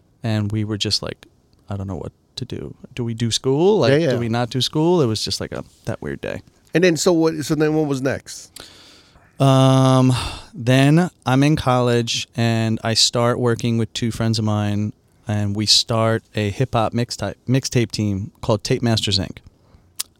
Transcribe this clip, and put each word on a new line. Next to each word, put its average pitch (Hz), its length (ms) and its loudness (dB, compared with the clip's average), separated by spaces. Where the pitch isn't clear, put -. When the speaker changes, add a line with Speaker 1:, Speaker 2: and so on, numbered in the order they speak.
Speaker 1:
and 107 260 -2
we 110 140 -2
were 104 140 -4
just 104 240 -2
like, - 240 -10
"I 98 80 -6
don't 98 100 -6
know 95 100 -6
what - 160 -10
to - 80 -8
do. - 280 -10
Do - 80 -6
we 117 120 -4
do 113 180 -2
school? 170 480 2
Like, 123 100 4
Speaker 2:
Yeah, 139 80 6
yeah. 160 120 2
Speaker 1:
do 123 80 0
we 120 100 -2
not 120 220 -2
do 127 100 -2
school?" 160 420 0
It 131 40 2
was 110 180 -2
just - 160 -6
like 85 120 -8
a, - 120 -8
that - 140 -8
weird 69 200 -8
day. - 220 -8
Speaker 2:
And 165 120 2
then, 170 120 4
so 180 160 2
what, 160 220 2
so 160 120 -2
then 151 180 2
what 156 140 0
was 139 120 -2
next? - 520 -6
Speaker 1:
Um, 131 720 6
then 139 560 4
I'm 131 160 2
in 151 140 4
college, 123 800 0
and 113 480 0
I 113 100 0
start 120 460 2
working 117 380 0
with 113 140 -2
two 120 200 -4
friends 113 260 -2
of 110 60 -2
mine, 104 480 0
and 104 300 -2
we 107 100 -2
start 113 560 0
a 104 140 0
hip-hop 113 420 -2
mixtape, 117 420 -4
mixtape 123 420 0
team 101 400 -4
called 110 240 -2
Tape 127 180 -2
Masters, 110 360 0
Inc. - 200 -6